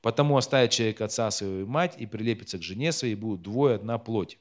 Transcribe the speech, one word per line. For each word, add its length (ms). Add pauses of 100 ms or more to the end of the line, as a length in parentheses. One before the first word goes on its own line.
Потому 340
оставит 360
человек 280
отца 300
своего 300
и 40
мать, 340
и 80
прилепится 520
к 40
жене 300
своей, 220
и 20
будут 260
двое 340
одна 220
плоть. 420